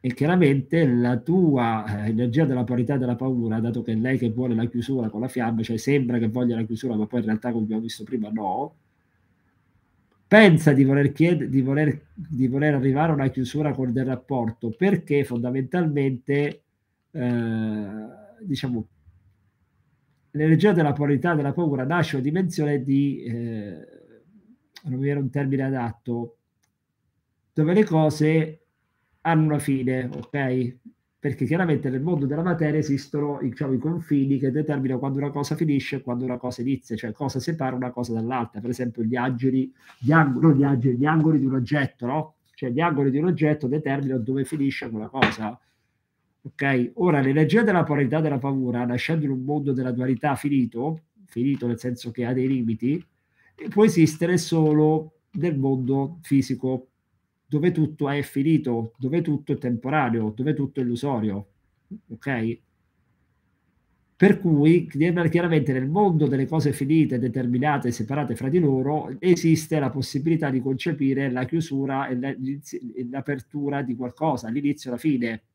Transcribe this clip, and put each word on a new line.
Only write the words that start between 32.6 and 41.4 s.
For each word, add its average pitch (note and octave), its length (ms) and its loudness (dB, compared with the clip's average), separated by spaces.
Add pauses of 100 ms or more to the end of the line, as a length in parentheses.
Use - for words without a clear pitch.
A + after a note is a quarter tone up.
esistono, C#3+ 600 -4
diciamo, C3+ 320 -4
i B2+ 40 0
confini C#3 640 0
che C3+ 120 0
determinano C3+ 480 -2
quando C3+ 180 -2
una C#3 140 -4
cosa C#3+ 240 -2
finisce D3 420 -2
e - 40 -8
quando B2 220 -4
una B2 140 -4
cosa B2 240 -8
inizia, B2+ 340 -4
cioè A2 160 -6
cosa C3+ 280 -4
separa C3+ 360 -4
una B2+ 160 -4
cosa B2 220 -6
dall'altra. A2+ 480 -4
Per A#2+ 80 -6
esempio A#2+ 340 -6
gli A2+ 120 -2
angeli, C3 560 0 (280)
gli B2 120 2
ang-, C#3+ 280 4
non D#3 140 8
gli C3+ 100 4
angeli, C3 340 2
gli C3+ 80 2
angoli D#3 340 4
di C3 60 0